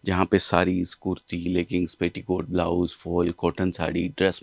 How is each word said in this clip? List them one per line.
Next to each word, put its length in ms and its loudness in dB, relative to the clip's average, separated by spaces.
जहाँ 200 2
पे 140 4
साड़ीज़, 560 2
कुर्ती, 420 -6
लेगिंग्स, 560 -2
पेटीकोट, 520 -4
ब्लाउज, 440 0
फॉल, 420 -2
कॉटन 400 -2
साड़ी, 360 -2
ड्रेस 360 0